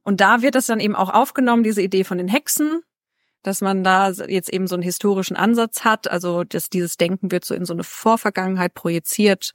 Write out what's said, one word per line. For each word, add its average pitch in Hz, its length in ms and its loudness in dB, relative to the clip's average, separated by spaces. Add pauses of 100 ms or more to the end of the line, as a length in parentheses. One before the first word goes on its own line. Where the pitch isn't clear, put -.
und 196 180 0
da 220 220 6
wird 269 100 2
das 262 140 2
dann 220 120 0
eben 208 160 0
auch 185 140 0
aufgenommen, 240 540 2
diese 214 180 0
Idee 190 220 0
von 185 160 -4
den 180 80 -4
Hexen, 302 540 -2 (640)
dass 196 180 -4
man 196 220 0
da 190 280 4
jetzt 185 380 -4
eben 185 180 -2
so 180 80 -4
einen 175 80 -4
historischen 190 520 -2
Ansatz 226 480 0
hat, 220 280 0
also 175 320 -2
dass - 260 -6
dieses 175 280 -4
Denken 180 340 0
wird 180 120 -2
so - 120 -6
in 180 100 -6
so 170 80 -8
eine 175 100 -6
Vorvergangenheit 196 920 -2
projiziert. 190 800 0